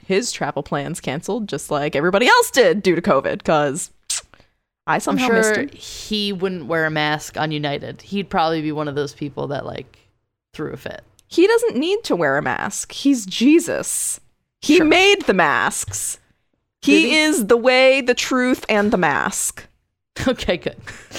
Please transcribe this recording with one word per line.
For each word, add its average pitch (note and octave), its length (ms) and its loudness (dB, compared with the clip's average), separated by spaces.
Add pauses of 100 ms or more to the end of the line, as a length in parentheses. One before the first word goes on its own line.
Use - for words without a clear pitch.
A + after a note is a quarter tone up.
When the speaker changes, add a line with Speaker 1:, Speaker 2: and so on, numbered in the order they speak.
Speaker 1:
his G3+ 260 -2
travel C#3+ 300 -6
plans D3 360 -6
canceled, F#3+ 480 -6
just - 240 -8
like D3 240 -2
everybody F#3 320 2
else A#4 240 4
did G3+ 320 4
due F3+ 120 4
to E3 80 0
covid, - 420 0
'cause D3 460 0 (960)
I D#3 80 0
Speaker 2:
I'm E3 60 0
Speaker 1:
somehow C4 280 0
missed A3 280 4
Speaker 2:
sure G3 80 -2
Speaker 1:
him. C#4+ 100 -8
Speaker 2:
he - 580 -6
wouldn't F#3 360 -4
wear D#3+ 180 0
a D#3 40 -2
mask D3+ 460 -4
on D#3 160 -2
United. C#3+ 480 -6
He'd G3 300 -8
probably E3 320 0
be D3+ 100 -4
one D3 160 -6
of C#3 60 -8
those C#3 180 -4
people C#3+ 360 -8
that, C#3 180 -8
like, - 320 -14 (560)
threw D3+ 180 -8
a C#3+ 60 -10
fit. - 240 -14 (260)
Speaker 1:
He E4+ 180 4
doesn't A#4 300 0
need F#4 280 -2
to C4+ 120 0
wear D3 220 2
a - 40 -2
mask. - 500 -6
He's B3+ 340 0
Jesus. - 920 0 (440)
He D4+ 120 4
Speaker 2:
Sure. D#4+ 100 4
Speaker 1:
made F#4+ 360 4
the G#3+ 120 2
masks. C#3+ 840 -2 (640)
He C#4 100 2 (100)
Speaker 2:
Did A#3+ 60 0
he? D4+ 80 2
Speaker 1:
is D#4 320 2
the A#3+ 80 6
way, C4 440 4
the B3 140 2
truth, B3+ 540 0
and G#3 240 2
the A#3+ 40 2
mask. D#3 720 -2 (500)
Speaker 2:
<laughs> - 120 -4
Okay, A3 280 -2
good. - 200 -8 (420)